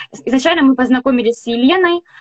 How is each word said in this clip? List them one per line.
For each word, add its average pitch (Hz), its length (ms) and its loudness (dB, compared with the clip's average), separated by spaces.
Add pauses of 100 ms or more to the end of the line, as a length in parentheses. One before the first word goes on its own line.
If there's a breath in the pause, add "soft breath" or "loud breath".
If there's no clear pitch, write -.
(120)
С-, - 140 -18
изначально 294 360 0
мы 262 120 4
познакомились 247 640 0
с - 60 -20
Еленой. 339 560 0 (180 soft breath)